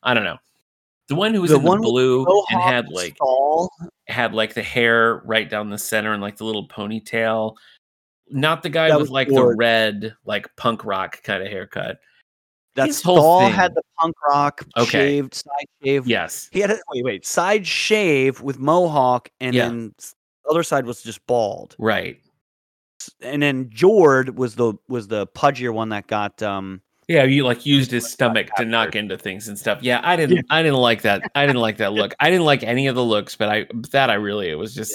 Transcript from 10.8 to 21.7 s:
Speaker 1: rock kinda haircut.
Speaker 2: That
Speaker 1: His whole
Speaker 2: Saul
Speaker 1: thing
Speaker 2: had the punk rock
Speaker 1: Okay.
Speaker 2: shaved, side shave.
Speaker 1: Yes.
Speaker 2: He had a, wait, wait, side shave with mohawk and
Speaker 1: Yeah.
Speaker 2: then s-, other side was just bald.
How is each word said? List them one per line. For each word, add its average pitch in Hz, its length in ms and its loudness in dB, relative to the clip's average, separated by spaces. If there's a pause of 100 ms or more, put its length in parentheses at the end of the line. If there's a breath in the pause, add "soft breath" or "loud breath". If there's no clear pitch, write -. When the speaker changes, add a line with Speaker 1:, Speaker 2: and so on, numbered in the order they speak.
Speaker 1:
rock 95 380 -6
kinda 95 260 -6
haircut. 101 520 -10 (760)
Speaker 2:
That 135 140 0
Speaker 1:
His 285 120 -6
whole 180 180 4
Speaker 2:
Saul 165 280 8
Speaker 1:
thing - 80 2
Speaker 2:
had 180 200 2
the 160 80 -2 (160)
punk 165 160 0 (140)
rock 143 380 0 (100)
Speaker 1:
Okay. 120 140 2
Speaker 2:
shaved, 139 440 0
side 147 320 -8 (160)
shave. 135 260 0
Speaker 1:
Yes. 92 440 -4
Speaker 2:
He 180 80 -2
had 202 120 0
a, 214 60 -4 (140)
wait, 123 120 -4
wait, 107 220 -6
side 190 400 -2
shave 143 760 0
with 131 160 -6
mohawk 143 720 2 (100)
and 127 140 -4
Speaker 1:
Yeah. 120 140 2
Speaker 2:
then 117 300 -10
s-, - 160 -20 (360)
other 165 120 2
side 139 220 -2
was 120 180 -10
just - 240 -16
bald. 113 520 -2